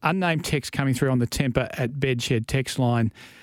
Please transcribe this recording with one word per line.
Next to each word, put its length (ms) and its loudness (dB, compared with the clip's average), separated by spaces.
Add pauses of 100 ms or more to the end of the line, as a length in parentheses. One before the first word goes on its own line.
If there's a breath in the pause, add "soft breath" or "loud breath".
unnamed 420 0
text 280 -2
coming 220 0
through 160 2
on 100 4
the 80 2
Temper 460 0
at 180 -2
Bedshed 560 0
text 280 -2
line. 360 2 (300 loud breath)